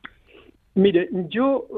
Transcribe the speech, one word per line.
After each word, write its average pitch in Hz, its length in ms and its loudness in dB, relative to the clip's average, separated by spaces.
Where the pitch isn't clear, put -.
Mire, 190 360 4
yo, 247 400 -2